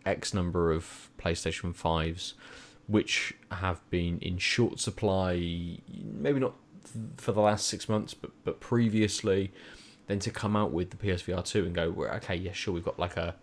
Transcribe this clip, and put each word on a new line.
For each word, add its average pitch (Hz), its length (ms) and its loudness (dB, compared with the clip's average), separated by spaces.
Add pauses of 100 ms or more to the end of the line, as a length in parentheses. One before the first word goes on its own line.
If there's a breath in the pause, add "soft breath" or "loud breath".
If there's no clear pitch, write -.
X - 280 -2
number 87 400 2
of - 440 -6
PlayStation 85 560 -2
fives, 82 600 0 (540 loud breath)
which - 460 2 (180)
have 90 400 -4
been 87 280 2
in 90 200 -4
short - 400 2
supply, 87 1000 0 (260)
maybe 131 360 0
not 131 160 0 (360)
th-, 113 140 -8 (120)
for - 140 -2
the 104 100 2
last 104 260 4
six - 200 -4
months, 107 260 0
but, - 180 -12 (120)
but - 160 -2
previously, 107 920 4 (560 loud breath)
then 101 120 0
to 113 120 -4
come 107 260 0
out 104 140 2
with 87 180 0
the - 80 -12
P 104 140 0
S 87 100 0
V - 100 -4
R 90 120 0
two 101 220 2
and 87 80 -2
go, 85 180 2
"Well, 73 240 -2
okay, 98 200 -4
yeah, 90 160 -4
sure, - 220 -4
we've 85 100 -2
got, - 160 -2
like, 87 160 -2
a, 85 280 -2